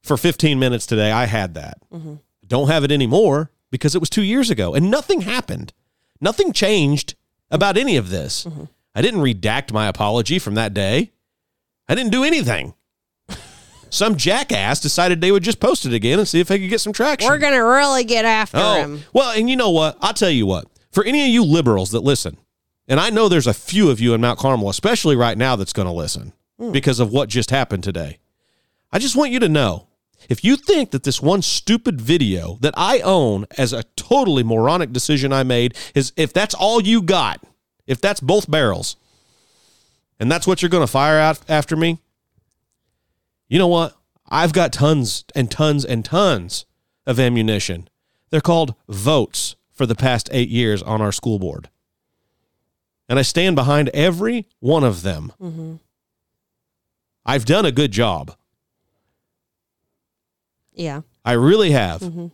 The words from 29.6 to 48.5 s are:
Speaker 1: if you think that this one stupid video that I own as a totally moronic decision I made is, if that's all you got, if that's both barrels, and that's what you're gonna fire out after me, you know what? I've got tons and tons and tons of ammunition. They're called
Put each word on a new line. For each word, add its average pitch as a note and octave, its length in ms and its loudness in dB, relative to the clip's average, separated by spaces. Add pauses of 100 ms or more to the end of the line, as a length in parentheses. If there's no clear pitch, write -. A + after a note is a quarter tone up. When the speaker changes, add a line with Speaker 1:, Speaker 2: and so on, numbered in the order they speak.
Speaker 1:
if - 140 -4
you B3+ 140 4
think D#4 340 0
that - 140 -4
this - 180 -2
one F3+ 180 2
stupid G#3+ 600 -2
video G#2+ 600 -2
that D3+ 140 -2
I G#3 240 0
own A#2+ 460 0 (100)
as A#2+ 160 -2
a A#2 120 -8 (120)
totally E3+ 460 2
moronic A#2 500 0
decision C3+ 400 0
I C3+ 120 0
made B2 320 0 (180)
is, C3+ 220 -2
if D#3 160 -2
that's G3+ 220 -2
all A3 280 2
you A3 180 4
got, D#3+ 440 -2 (420)
if C3 140 -4
that's G3+ 200 0
both E3+ 300 0
barrels, B2 460 0 (1200)
and A2+ 140 0
that's E3+ 160 0
what F#3 140 2
you're F3+ 60 0
gonna E3 200 2
fire D3+ 320 2
out D#3 180 2 (100)
after D#3 280 0
me, E3 220 0 (1500)
you D3 100 2
know F#3 100 4
what? E3 280 0 (320)
I've D#3+ 240 0
got D#3 200 2
tons C#3+ 520 0 (120)
and B2+ 140 -2
tons D3 340 0
and A2+ 200 -4
tons D3+ 600 -2 (400)
of B2+ 140 0
ammunition. A2 680 0 (420)
They're D#3 100 0
called E3 340 0 (140)